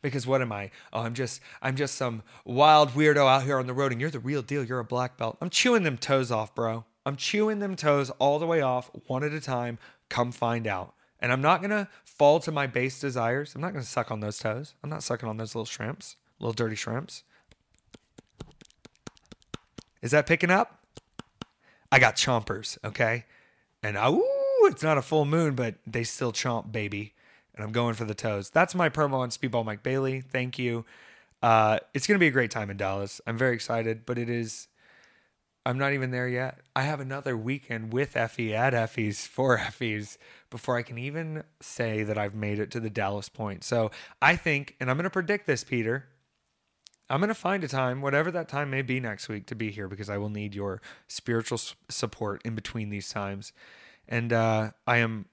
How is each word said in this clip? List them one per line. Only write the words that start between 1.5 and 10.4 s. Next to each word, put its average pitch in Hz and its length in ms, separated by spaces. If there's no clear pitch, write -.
I'm 131 120
just 135 200
some 117 280
wild 147 460
weirdo 143 360
out 131 180
here 139 140
on 127 80
the 127 60
road, 131 200
and 117 80
you're 139 100
the 139 80
real 131 240
deal. 143 200
You're 123 160
a 117 60
black 123 320
belt. 113 240
I'm 180 80
chewing 233 360
them 139 120
toes 131 340
off, 110 240
bro. 113 300
I'm 139 100
chewing 214 440
them 196 160
toes 143 420
all 143 200
the 165 80
way 165 140
off, 127 300
one 135 180
at 147 80
a 156 80
time. 120 380
Come 123 200
find 117 360